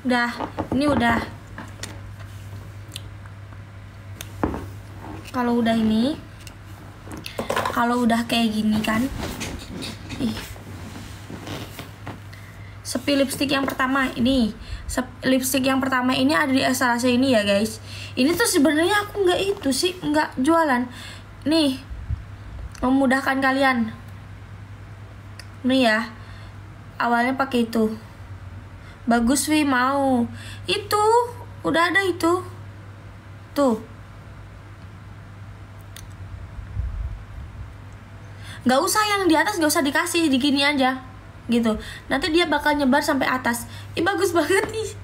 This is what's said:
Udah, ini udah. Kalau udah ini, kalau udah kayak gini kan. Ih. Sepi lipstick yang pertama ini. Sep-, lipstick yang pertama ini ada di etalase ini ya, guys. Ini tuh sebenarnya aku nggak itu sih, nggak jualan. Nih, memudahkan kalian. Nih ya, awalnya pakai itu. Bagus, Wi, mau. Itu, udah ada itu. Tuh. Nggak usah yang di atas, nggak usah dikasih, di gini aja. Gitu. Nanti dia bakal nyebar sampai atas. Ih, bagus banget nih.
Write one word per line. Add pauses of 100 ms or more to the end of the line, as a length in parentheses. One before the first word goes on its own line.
Udah, (480)
ini
udah. (4000)
Kalau
udah
ini, (1600)
kalau
udah
kayak
gini
kan. (1200)
Ih. (2500)
Sepi
lipstick
yang
pertama
ini. (320)
Sep-,
lipstick
yang
pertama
ini
ada
di
etalase
ini
ya,
guys. (320)
Ini
tuh
sebenarnya
aku
nggak (160)
itu
sih,
nggak
jualan. (640)
Nih, (1040)
memudahkan
kalian. (1800)
Nih
ya, (880)
awalnya
pakai
itu. (1160)
Bagus,
Wi,
mau. (400)
Itu, (560)
udah
ada
itu. (1120)
Tuh. (4000)
Nggak
usah
yang
di
atas,
nggak
usah
dikasih,
di
gini
aja. (480)
Gitu. (320)
Nanti
dia
bakal
nyebar
sampai
atas. (240)
Ih,
bagus
banget
nih.